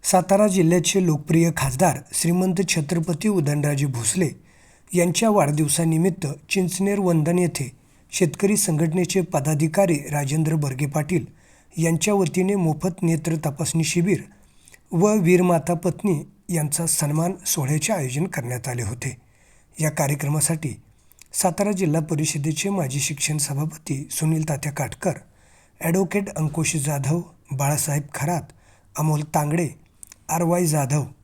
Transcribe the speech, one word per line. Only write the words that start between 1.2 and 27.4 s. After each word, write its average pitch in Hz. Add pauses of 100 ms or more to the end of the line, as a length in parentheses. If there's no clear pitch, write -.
खासदार 139 (180)
श्रीमंत 180
छत्रपती 165
उदयनराजे 147
भोसले 131 (640)
यांच्या 175
वाढदिवसानिमित्त 160 (240)
चिंचनेर 196
वंदन 175
येथे 151 (440)
शेतकरी 196
संघटनेचे 170 (120)
पदाधिकारी 156 (160)
राजेंद्र 151
बर्गे 143
पाटील 147 (500)
यांच्या 165
वतीने 185
मोफत 170
नेत्र 165 (100)
तपासणी 156
शिबिर 175 (680)
व 202
वीरमाता 175
पत्नी 175 (380)
यांचा 151
सन्मान 160 (120)
सोहळ्याचे 151
आयोजन 147
करण्यात 123
आले 123
होते. 120 (600)
या 156
कार्यक्रमासाठी 151 (580)
सातारा 202
जिल्हा 165
परिषदेचे 156
माजी 143
शिक्षण 151
सभापती 147
सुनील 156
तात्या 143
काटकर, - (640)
ॲडव्होकेट 190
अंकुश 156
जाधव, 143 (320)